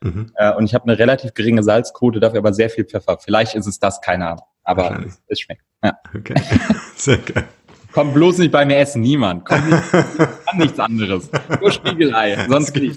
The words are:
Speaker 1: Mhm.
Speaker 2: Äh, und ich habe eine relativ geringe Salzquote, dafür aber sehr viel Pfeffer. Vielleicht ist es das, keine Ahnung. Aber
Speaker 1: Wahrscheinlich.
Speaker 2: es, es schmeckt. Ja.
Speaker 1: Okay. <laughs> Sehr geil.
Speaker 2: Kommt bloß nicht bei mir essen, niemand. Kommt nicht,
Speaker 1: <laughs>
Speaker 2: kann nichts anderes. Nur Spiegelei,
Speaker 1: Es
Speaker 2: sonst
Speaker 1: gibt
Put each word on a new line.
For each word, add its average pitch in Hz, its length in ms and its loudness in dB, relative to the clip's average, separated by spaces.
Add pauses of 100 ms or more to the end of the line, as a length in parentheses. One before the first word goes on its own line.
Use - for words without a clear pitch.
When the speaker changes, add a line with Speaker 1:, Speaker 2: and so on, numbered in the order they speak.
Speaker 1:
Mhm. 107 340 -6
Speaker 2:
Äh, 104 200 2
und 110 100 0
ich 104 80 0
habe 123 120 0
eine 113 120 2
relativ 127 380 0
geringe 110 280 2
Salzquote, 110 560 2
dafür 113 200 2
aber 104 140 2
sehr 110 160 0
viel 113 160 -4
Pfeffer. 95 380 -4
Vielleicht 110 320 0
ist 104 120 -4
es 101 120 -10
das, 98 220 -2
keine 90 280 -4
Ahnung. 85 160 -10 (180)
Aber 92 200 0
Speaker 1:
Wahrscheinlich. 90 300 -6
Speaker 2:
es, - 140 -20
es 104 140 -6
schmeckt. - 200 -16 (220)
Ja. 104 100 0 (220)
Speaker 1:
Okay. - 200 -10 (320)
<laughs> - 280 -4
Sehr 131 240 2
geil. - 260 -6 (460)
Speaker 2:
Kommt 147 220 0
bloß 165 260 4
nicht 160 120 2
bei 143 140 4
mir 139 120 2
essen, 139 240 0
niemand. 113 440 0
Kommt 151 240 0
nicht, 156 220 2
Speaker 1:
<laughs> - 0 -
Speaker 2:
kann 165 640 0
nichts 156 220 0
anderes. 107 500 -2 (300)
Nur 196 120 2
Spiegelei, 123 640 0
Speaker 1:
Es 98 140 -4
Speaker 2:
sonst 139 260 0
Speaker 1:
gibt 143 120 0 (120)